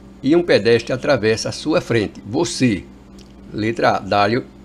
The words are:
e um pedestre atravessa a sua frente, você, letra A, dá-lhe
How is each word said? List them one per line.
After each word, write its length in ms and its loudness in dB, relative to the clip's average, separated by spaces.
e 120 2
um 80 4
pedestre 500 2
atravessa 560 0
a 40 -6
sua 280 -2
frente, 460 -2
você, 580 -2
letra 380 0
A, 80 0
dá-lhe 420 0